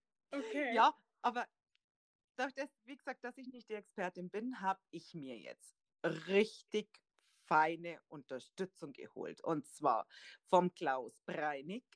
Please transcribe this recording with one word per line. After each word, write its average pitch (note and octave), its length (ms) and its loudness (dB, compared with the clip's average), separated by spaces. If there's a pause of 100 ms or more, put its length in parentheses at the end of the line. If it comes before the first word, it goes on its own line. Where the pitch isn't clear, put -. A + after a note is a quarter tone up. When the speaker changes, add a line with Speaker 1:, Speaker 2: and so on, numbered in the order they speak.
(320)
Speaker 1:
Okay. C#4 440 0
Speaker 2:
Ja, B3+ 180 8 (280)
aber A#3 260 0 (880)
durch C4 160 -2
das, C#4+ 160 -6 (160)
wie C4 120 -14
gesagt, - 260 -10
dass A#3+ 140 -10
ich B3+ 120 -16
nicht B3 200 -16
die G#3+ 60 -8
Expertin F3+ 540 -6
bin, A3 320 -6
hab F#3+ 200 0 (100)
ich E3 220 -14
mir C3 260 -10
jetzt - 360 -16 (300)
richtig G3 840 0 (580)
feine E3 600 4
Unterstützung C#3+ 840 -8
geholt. - 500 -10
Und D#3 240 0
zwar B2 400 2 (380)
vom F3+ 280 6
Klaus D#3 520 -2
Breinig D3+ 580 -4 (120)